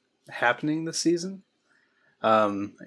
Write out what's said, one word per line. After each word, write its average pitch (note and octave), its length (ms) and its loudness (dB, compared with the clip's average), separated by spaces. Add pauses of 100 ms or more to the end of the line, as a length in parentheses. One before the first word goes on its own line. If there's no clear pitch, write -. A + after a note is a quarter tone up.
(280)
happening D3+ 560 -2
this D#3+ 140 -6
season. F3 440 -2 (800)
Um, G2+ 500 2 (140)